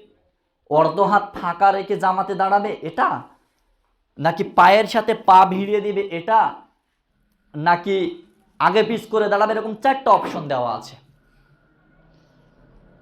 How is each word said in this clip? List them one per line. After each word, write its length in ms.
অর্ধ 300
হাত 400
ফাঁকা 320
রেখে 240
জামাতে 380
দাঁড়াবে 480
এটা, 400
নাকি 260
পায়ের 420
সাথে 280
পা 320
ভিড়িয়ে 340
দিবে 200
এটা, 540
নাকি 680
আগে 240
পিছ 240
করে 220
দাঁড়াবে, 240
এরকম 220
চারটা 360
অপশন 380
দেওয়া 280
আছে। 200